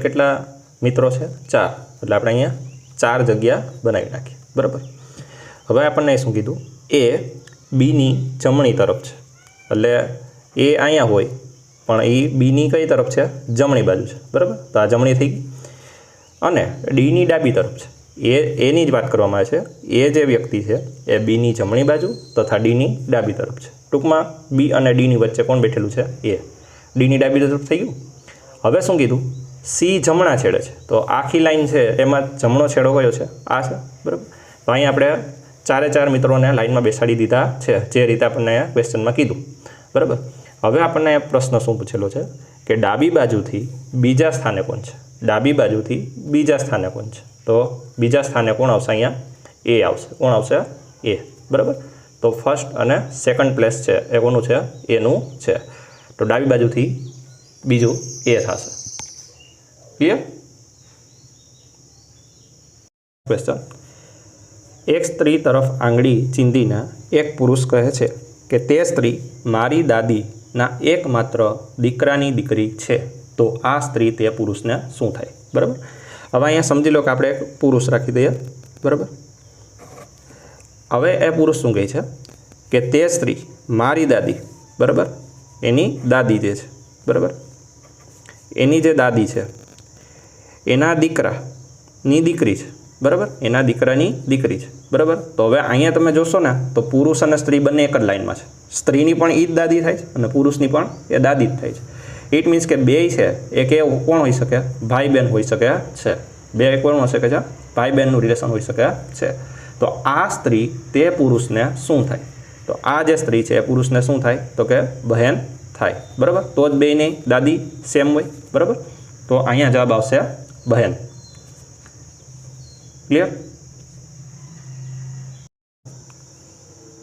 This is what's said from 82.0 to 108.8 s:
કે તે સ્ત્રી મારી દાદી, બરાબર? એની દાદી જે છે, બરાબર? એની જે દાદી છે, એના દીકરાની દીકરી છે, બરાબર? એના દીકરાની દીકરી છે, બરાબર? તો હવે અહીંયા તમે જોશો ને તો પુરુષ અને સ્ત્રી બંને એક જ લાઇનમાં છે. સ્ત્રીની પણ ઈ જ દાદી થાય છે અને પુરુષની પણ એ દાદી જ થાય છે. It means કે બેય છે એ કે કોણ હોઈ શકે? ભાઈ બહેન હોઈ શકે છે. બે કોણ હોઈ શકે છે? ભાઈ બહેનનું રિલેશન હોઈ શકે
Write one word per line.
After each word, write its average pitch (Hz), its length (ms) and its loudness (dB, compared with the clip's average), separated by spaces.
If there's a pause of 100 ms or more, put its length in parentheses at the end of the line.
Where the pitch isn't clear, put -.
કે 123 80 4 (120)
તે 147 100 4 (140)
સ્ત્રી 127 240 -4 (400)
મારી 147 340 2
દાદી, 104 240 0 (420)
બરાબર? - 280 2 (600)
એની 147 200 2 (240)
દાદી 113 300 2
જે 101 160 -2
છે, - 80 -18 (400)
બરાબર? - 240 0 (1200)
એની 147 300 2
જે 160 160 4
દાદી 117 320 2
છે, 104 100 -4 (1300)
એના 151 280 2
દીકરાની - 1300 -2
દીકરી 160 340 0
છે, - 60 -16 (360)
બરાબર? 175 240 0 (140)
એના 123 280 0
દીકરાની 131 420 0 (160)
દીકરી 131 360 0
છે, - 60 -18 (220)
બરાબર? 156 260 2 (200)
તો 113 100 4
હવે 127 120 4
અહીંયા 147 380 2
તમે 165 200 4
જોશો 165 220 2
ને 143 140 2 (220)
તો 117 60 2
પુરુષ 143 420 2
અને 151 140 4
સ્ત્રી 143 280 0
બંને 147 220 2
એક 143 100 0
જ 117 120 0
લાઇનમાં 98 300 -4
છે. - 60 -20 (340)
સ્ત્રીની 151 420 2
પણ 165 100 4
ઈ 165 160 2
જ 165 120 -4
દાદી 165 220 2
થાય 165 160 0
છે - 80 -12 (100)
અને 117 200 0
પુરુષની 139 380 2
પણ 160 140 0 (220)
એ - 100 0
દાદી 135 280 2
જ - 120 -6
થાય - 140 -8
છે. - 100 -16 (540)
It 160 140 0
means 165 140 2
કે 160 100 2 (120)
બેય 160 280 4
છે 107 100 2 (260)
એ 131 180 0
કે 151 80 4 (280)
કોણ 160 180 2
હોઈ 127 100 2
શકે? - 260 0 (300)
ભાઈ 135 240 0
બહેન 127 200 4
હોઈ 107 160 2
શકે 110 180 2 (340)
છે. 107 120 -2 (440)
બે 127 120 4 (120)
કોણ 147 180 2
હોઈ 127 140 0
શકે 123 200 0
છે? 160 60 0 (360)
ભાઈ 127 220 0
બહેનનું 131 260 2
રિલેશન 117 300 0
હોઈ 107 140 -4
શકે 110 180 0 (320)